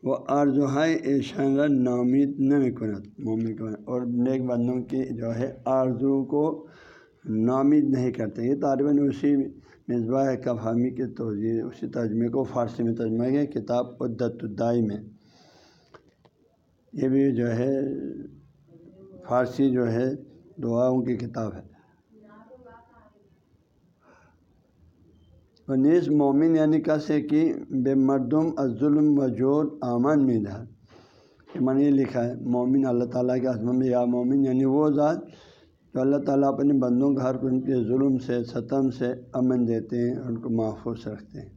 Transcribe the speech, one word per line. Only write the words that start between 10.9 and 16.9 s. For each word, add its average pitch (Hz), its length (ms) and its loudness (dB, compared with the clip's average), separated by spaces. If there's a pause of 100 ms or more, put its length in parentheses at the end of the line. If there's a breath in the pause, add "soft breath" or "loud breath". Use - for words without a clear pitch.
کے 127 160 -6
توضیح، 113 560 -4
اسی 117 240 -10
ترجمے 117 400 -2
کو 131 160 -2
فارسی 120 400 -4
میں 117 100 0
ترجمہ 117 360 -2
کیا 143 160 0
کتاب 123 580 -4
عدت 117 180 -6
الدائی 117 600 -2
میں۔ 104 160 -2 (2000 soft breath)